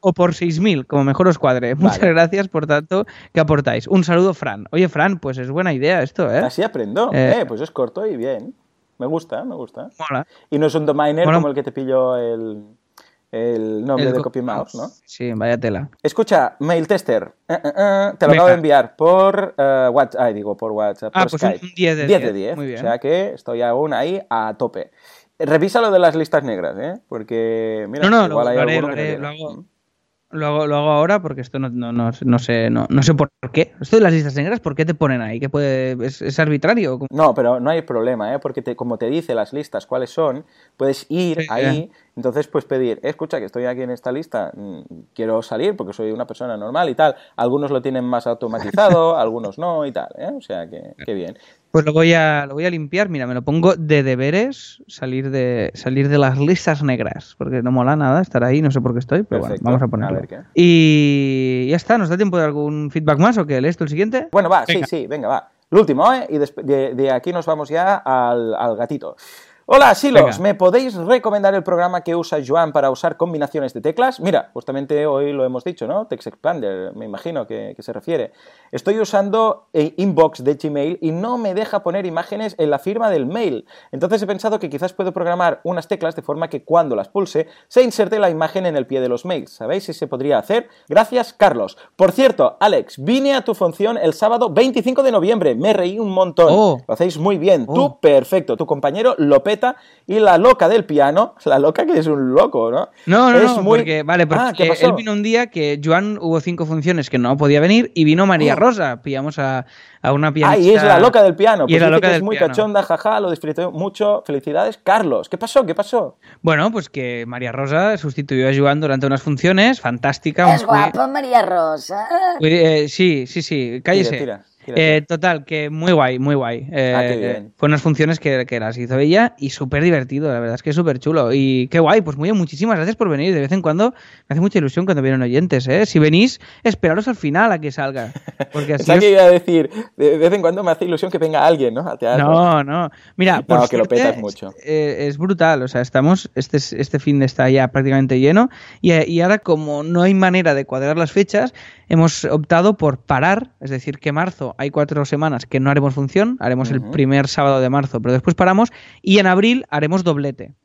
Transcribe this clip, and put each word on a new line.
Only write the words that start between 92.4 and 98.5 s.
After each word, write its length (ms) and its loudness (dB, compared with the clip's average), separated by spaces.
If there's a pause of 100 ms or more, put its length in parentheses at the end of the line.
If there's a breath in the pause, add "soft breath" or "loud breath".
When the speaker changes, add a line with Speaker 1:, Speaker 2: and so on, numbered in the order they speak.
Speaker 2:
Alex, 420 0
vine 320 0
a 120 -2
tu 100 -2
función 420 -2
el 160 0
sábado 360 0
veinticinco 540 0
de 100 2
noviembre. 420 2
Me 160 0
reí 280 0
un 120 -4
montón. 380 4
Speaker 1:
Oh. 360 4
Speaker 2:
Lo 80 -4
hacéis 240 -2
muy 200 0
bien. 320 2
Speaker 1:
Oh. 40 -6
Speaker 2:
Tú, 280 0
perfecto. 560 2